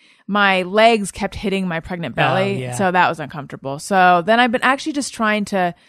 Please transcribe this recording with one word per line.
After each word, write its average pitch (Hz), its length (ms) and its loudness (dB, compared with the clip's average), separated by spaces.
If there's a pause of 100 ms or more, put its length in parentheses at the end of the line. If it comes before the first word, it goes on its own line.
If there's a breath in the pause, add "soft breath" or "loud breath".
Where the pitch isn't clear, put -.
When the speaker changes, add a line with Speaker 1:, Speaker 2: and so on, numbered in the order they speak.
(260 soft breath)
Speaker 1:
my 196 360 2
legs 208 480 2
kept - 240 -6
hitting 190 320 -4
my 165 140 -6
pregnant 170 320 -8
Speaker 2:
Oh, - 40 -20
Speaker 1:
belly, 190 460 0
Speaker 2:
yeah. 123 120 -8
Speaker 1:
so 190 160 0
that 175 180 2
was 156 120 -4
uncomfortable. 143 580 -10
So 180 420 4
then 208 180 2
I've 240 140 2
been 247 100 -2
actually 277 300 0
just 277 220 -6
trying 214 320 -2
to 180 280 -2 (140)